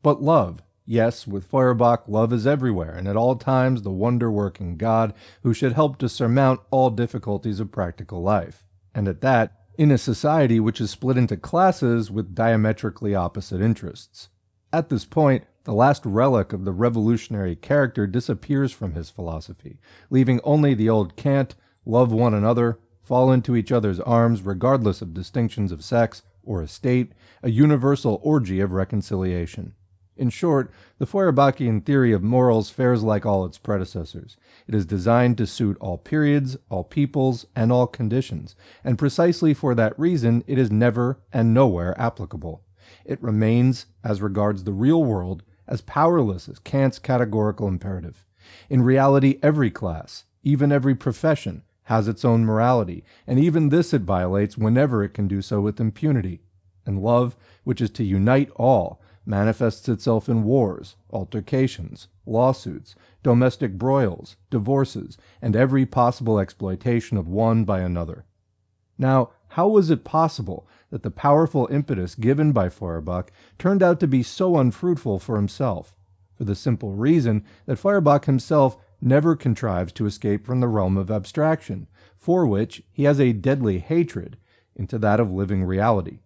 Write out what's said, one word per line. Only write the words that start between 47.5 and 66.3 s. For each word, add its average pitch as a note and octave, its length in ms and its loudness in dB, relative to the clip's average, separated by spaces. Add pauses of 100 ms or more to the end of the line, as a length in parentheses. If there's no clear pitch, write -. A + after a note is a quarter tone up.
imperative. F#2 580 -8 (460)
In B2+ 120 4
reality, C3+ 600 4
every D3 260 2
class, - 560 -8 (200)
even C#3+ 260 2
every C#3 240 2
profession, A#2 680 -4 (200)
has A2 220 0
its A2 180 -4
own A2+ 200 4
morality, A2 580 0 (240)
and B2+ 140 2
even D#3 280 2
this D#3+ 240 2
it B2 100 0
violates F#2+ 540 -2
whenever A#2 460 2
it G2+ 100 -4
can G2+ 140 -4
do G2 160 -4
so G#2 180 -2
with G#2 200 -4
impunity. A2 600 -2 (460)
And G2 160 -4
love, A#2+ 340 0 (280)
which B2+ 160 -4
is A2 100 -2
to A#2+ 140 -6
unite G#2+ 500 2
all, A#2 480 0 (220)
manifests G#2+ 640 -2
itself A2+ 400 -2
in A2+ 160 0
wars, A2 500 -2 (180)
altercations, A2 920 -4 (180)
lawsuits, A#2 720 -2 (300)
domestic B2 520 2
broils, A#2+ 600 -2 (140)
divorces, B2+ 680 -2 (240)
and A2 140 0
every C3 280 4
possible A#2+ 540 0